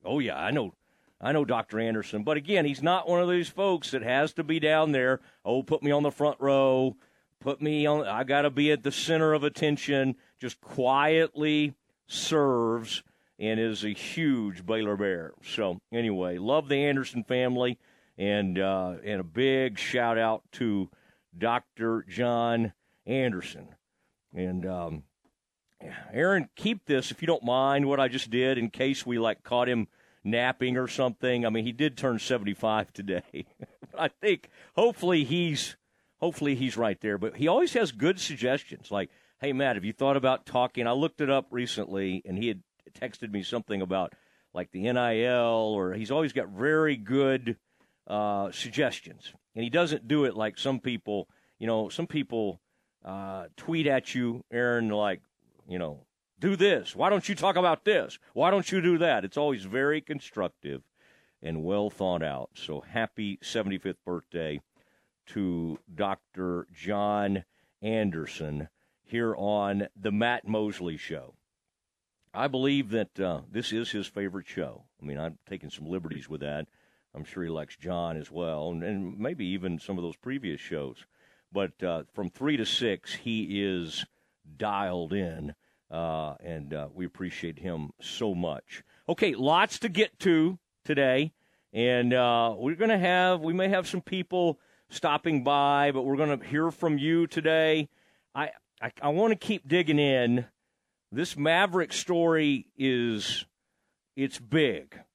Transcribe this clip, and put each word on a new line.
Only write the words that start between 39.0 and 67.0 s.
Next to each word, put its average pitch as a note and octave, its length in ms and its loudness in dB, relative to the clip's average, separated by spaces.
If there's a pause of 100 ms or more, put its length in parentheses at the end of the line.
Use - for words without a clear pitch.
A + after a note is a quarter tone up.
"Hey, C#3 140 -2
Matt, C3 240 2
have F#2 80 -6
you G#2+ 80 -4
thought C#3 240 2
about C3 280 2
talking?" B2 400 0
I A#2 60 2
looked D3 300 0
it C#3+ 80 0
up C3+ 200 2
recently, G2 760 -4
and F#2 120 -6
he A#2 120 0
had F#2+ 120 -6 (380)
texted A#2+ 320 -10
me G2+ 100 -2
something G#2+ 400 -4
about, F#2 320 -2 (400)
like, F2 180 -8
the F#2+ 160 -4
N B2 100 0
I A#2 260 0
L, A#2 500 2
or F#2+ 200 0
he's G#2+ 180 -6
always D3 220 0
got G#2+ 160 -2
very D3 480 2
good, B2 580 0 (500)
uh, G2+ 460 -2
suggestions. - 800 -4 (240)
And A2+ 80 -4
he A#2+ 60 -4
doesn't D3+ 400 0
do D3 160 4
it A2 100 2
like G#2+ 220 -2
some C3+ 240 -2
people, G#2 480 -2 (280)
you A2+ 100 -6
know, A2 200 2
some - 200 -4
people, A2+ 520 -2 (460)
uh, F#2+ 400 -10 (100)
tweet D#3+ 320 -2
at C3 260 0
you, B2 380 -2
Aaron, A#2+ 380 2
like, G#2 320 0 (460)
you F2+ 100 -8
know, D2+ 280 -8 (340)
"Do F#3+ 160 2
this. E3+ 400 2
Why C3+ 140 2
don't G3+ 200 0
you G3+ 60 -2
talk F3+ 200 2
about F3 300 2
this? G3 320 2 (160)
Why E3 160 4
don't F#3+ 220 2
you F#3 100 2
do E3+ 160 4
that?" D3+ 260 4
It's G2 140 -6
always C#3 280 0
very C#3 360 0
constructive F2 800 -6 (600)
and D#2+ 200 -6
well G2+ 280 0
thought F2+ 320 -2
out. C#2 320 -6
So D2 260 -10
happy G#2+ 600 -6
seventy-fifth F#2+ 640 -4
birthday D#2+ 580 -6 (640)
to E2+ 500 -4 (160)
Doctor F#2 800 -4
John G2+ 720 -2 (380)